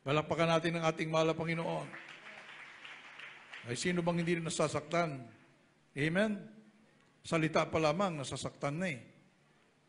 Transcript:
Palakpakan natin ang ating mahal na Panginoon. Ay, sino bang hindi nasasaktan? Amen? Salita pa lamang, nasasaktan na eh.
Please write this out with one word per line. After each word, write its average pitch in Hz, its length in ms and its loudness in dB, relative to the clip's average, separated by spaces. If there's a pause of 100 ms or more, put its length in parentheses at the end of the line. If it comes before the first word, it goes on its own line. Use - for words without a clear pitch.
Palakpakan 156 560 4
natin 170 180 0
ang 165 140 0
ating 160 160 -2
mahal 160 240 4
na 160 80 0
Panginoon. 165 480 -2 (1800)
Ay, 117 140 -6
sino 175 240 0
bang 170 180 2
hindi 170 160 2
nasasaktan? 156 840 0 (720)
Amen? 170 360 2 (920)
Salita 160 420 4
pa 165 140 0
lamang, 160 400 2
nasasaktan 135 580 -4
na 185 140 -2
eh. 120 100 -6 (880)